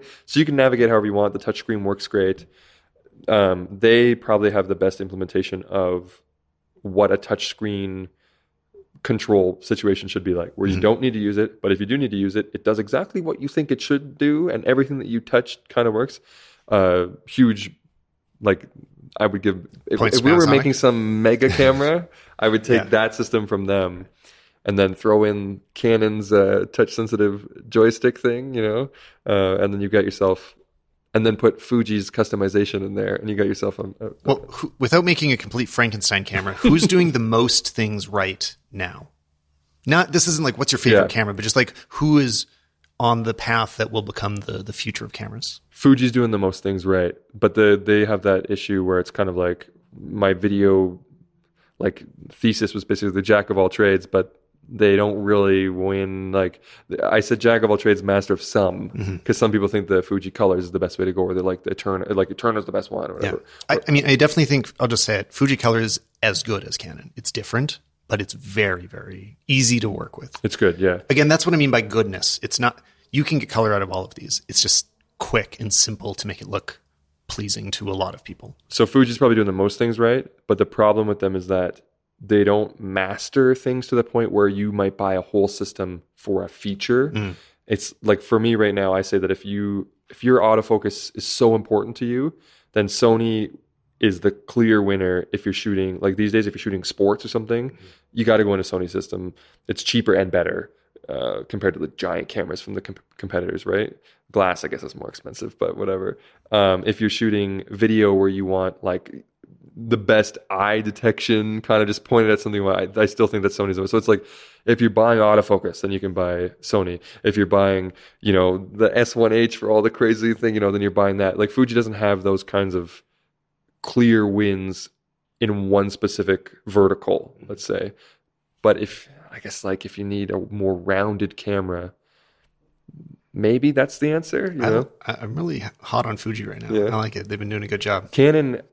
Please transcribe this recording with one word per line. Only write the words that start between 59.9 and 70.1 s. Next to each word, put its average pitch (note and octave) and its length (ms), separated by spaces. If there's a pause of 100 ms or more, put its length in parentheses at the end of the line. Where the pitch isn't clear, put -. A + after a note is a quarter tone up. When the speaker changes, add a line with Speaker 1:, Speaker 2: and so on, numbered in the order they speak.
Speaker 1:
Fuji F#2+ 300
Colors F#2 320
is F2 80
the F#2 80
best F2 180
way F#2+ 60
to F#2 80
go, F#2 120
or F#2 100
they F#2 80
like F#2 220
the - 80
Eterna, F#2+ 420
like, F#2+ 180
Eterna's G#2+ 340
the G2 60
best G2 180
one, G2 220
or F#2 40
Speaker 2:
Yeah. G2 180
Speaker 1:
whatever. - 100 (260)
Speaker 2:
I, D#3 100 (100)
I - 20
mean, C#3+ 140
I C#3 100
definitely D3+ 300
think, C3+ 340
I'll B2 80
just A2+ 160
say G#2+ 160
it, - 140
Fuji C#3 240
Color A2+ 240
is A2 180 (220)
as G2+ 220
good G#2 200
as - 140
Canon. - 400
It's - 140
different, A#2+ 480 (280)
but G#2 140
it's G2 120
very, G2 520
very G2 520 (100)
easy B2 340
to A2 80
work - 280